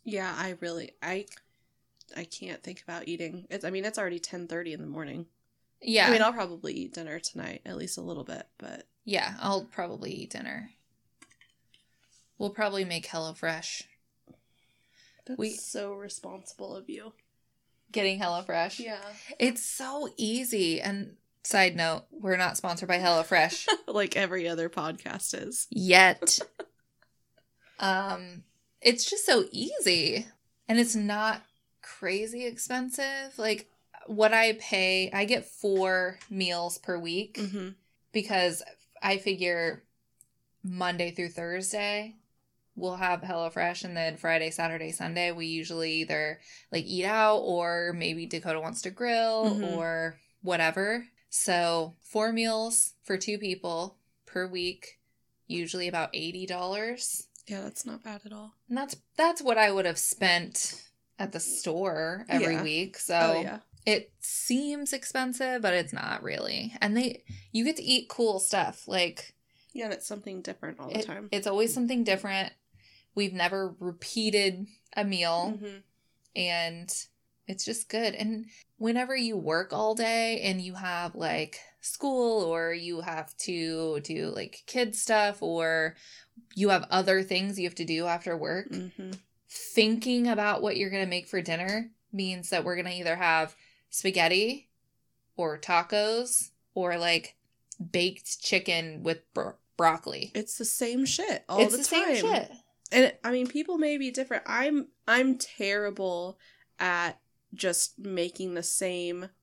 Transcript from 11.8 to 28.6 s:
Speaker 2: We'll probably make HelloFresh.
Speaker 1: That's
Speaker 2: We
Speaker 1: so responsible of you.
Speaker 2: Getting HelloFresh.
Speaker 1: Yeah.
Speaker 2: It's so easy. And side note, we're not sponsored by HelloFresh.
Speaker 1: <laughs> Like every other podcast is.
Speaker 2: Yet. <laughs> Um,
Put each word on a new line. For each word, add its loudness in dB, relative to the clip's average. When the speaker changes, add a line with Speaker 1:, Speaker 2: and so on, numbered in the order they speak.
Speaker 2:
We'll -2
probably 0
make -6
HelloFresh. -6
Speaker 1:
That's -8
Speaker 2:
We -2
Speaker 1:
so -8
responsible -14
of -14
you. -14
Speaker 2:
Getting 2
HelloFresh. 0
Speaker 1:
Yeah. -8
Speaker 2:
It's 2
so -6
easy. 0
And -6
side 4
note, 0
we're 0
not 0
sponsored -2
by 4
HelloFresh. 4
Speaker 1:
<laughs> 4
Like 0
every 0
other -2
podcast -6
is. -4
Speaker 2:
Yet. 8
<laughs> -10
Um, -2